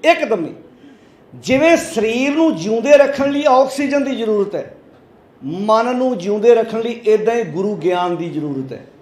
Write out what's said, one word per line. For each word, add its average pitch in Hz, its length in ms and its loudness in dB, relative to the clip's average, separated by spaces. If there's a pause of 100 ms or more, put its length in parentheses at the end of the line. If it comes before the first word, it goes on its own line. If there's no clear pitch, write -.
ਇੱਕਦਮ 262 420 2
ਹੀ। 120 80 -12 (800)
ਜਿਵੇਂ 302 420 2
ਸਰੀਰ 240 580 -2
ਨੂੰ 320 200 2
ਜਿਉਂਦੇ 226 420 2
ਰੱਖਣ 277 340 2
ਲਈ 285 160 -2
ਆਕਸੀਜਨ 269 560 2
ਦੀ 254 120 -4
ਜ਼ਰੂਰਤ 214 400 -2
ਹੈ, 139 200 -10 (720)
ਮਨ 214 500 0
ਨੂੰ 254 220 -2
ਜਿਉਂਦੇ 208 380 4
ਰੱਖਣ 226 240 -2
ਲਈ 226 260 -6
ਇੱਦਾਂ 214 300 2
ਹੀ 233 80 -2
ਗੁਰੂ 190 320 -4
ਗਿਆਨ 175 400 -2
ਦੀ 165 140 -8
ਜ਼ਰੂਰਤ 139 440 -8
ਹੈ। - 140 -16 (140)